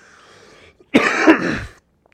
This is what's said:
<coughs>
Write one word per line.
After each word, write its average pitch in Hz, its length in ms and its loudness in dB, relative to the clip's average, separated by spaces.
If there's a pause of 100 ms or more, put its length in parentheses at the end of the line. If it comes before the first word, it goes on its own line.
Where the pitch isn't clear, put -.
(960)
<coughs> 269 720 0 (480)